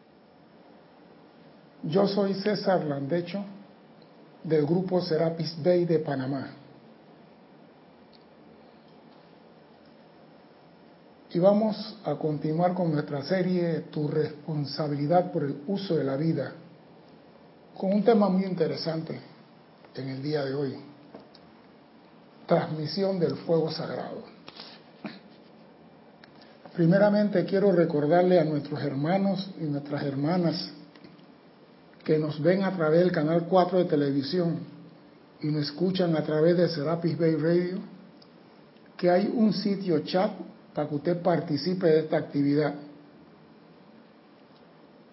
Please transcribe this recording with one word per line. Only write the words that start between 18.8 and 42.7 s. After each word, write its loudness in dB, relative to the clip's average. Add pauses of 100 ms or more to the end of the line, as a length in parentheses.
en -8
el -8
día -2
de -4
hoy. -4 (1700)
Transmisión -2
del -2
fuego 0
sagrado. -8 (2500)
Primeramente 4
quiero 2
recordarle 4
a 2
nuestros -4
hermanos -2
y -8
nuestras -4
hermanas -2 (1300)
que 2
nos -4
ven 2
a -2
través 4
del 4
canal 0
cuatro 4
de 4
televisión 0 (800)
y -4
nos -2
escuchan 0
a 0
través 4
de 4
Serapis -2
Bay 2
Radio, 0 (1200)
que 2
hay 4
un 4
sitio -2
chat 0 (420)
para -4
que -4
usted -2
participe 0
de 6
esta -2
actividad. 0 (2250)